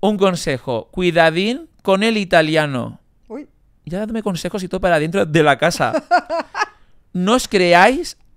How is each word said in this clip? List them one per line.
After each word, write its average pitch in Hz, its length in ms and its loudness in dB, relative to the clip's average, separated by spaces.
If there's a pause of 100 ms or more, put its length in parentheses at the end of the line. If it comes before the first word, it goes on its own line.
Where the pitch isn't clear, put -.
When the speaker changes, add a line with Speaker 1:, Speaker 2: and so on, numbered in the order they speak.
Speaker 1:
"Un 208 160 0
consejo, 156 720 -2
cuidadín 180 800 0 (140)
con 196 200 0
el 226 140 0
italiano". 156 840 -2 (300)
Speaker 2:
Uy. 254 180 -16 (380)
Speaker 1:
Ya 165 140 -10
dadme 220 240 -6
consejos 180 400 -6
y 180 60 -8
todo 190 120 -6
para 170 180 2
dentro 165 280 0
de 156 160 2
la 143 160 4
casa. 151 340 0
Speaker 2:
<laughs> - 1200 -4
Speaker 1:
"No 180 220 0
os 254 120 0
creáis 190 720 2 (200)